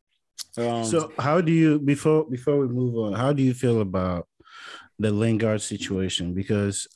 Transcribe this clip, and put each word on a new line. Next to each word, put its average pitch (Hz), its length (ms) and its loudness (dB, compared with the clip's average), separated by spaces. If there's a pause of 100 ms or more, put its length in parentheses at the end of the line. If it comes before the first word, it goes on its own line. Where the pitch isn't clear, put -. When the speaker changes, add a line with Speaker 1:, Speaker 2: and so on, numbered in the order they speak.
(560)
Speaker 1:
Um, 117 280 -2
Speaker 2:
So 110 340 -2
how 151 220 2
do 160 120 2
you, 156 260 4
before, 151 500 2
before 127 300 0
we 135 100 0
move 123 280 -2
on, 107 160 -2
how 123 200 0
do 139 100 0
you 127 120 2
feel 120 260 2
about 92 460 -2 (720)
the 107 120 2
Lingard 107 520 2
situation? 92 720 -4
Because 101 600 -2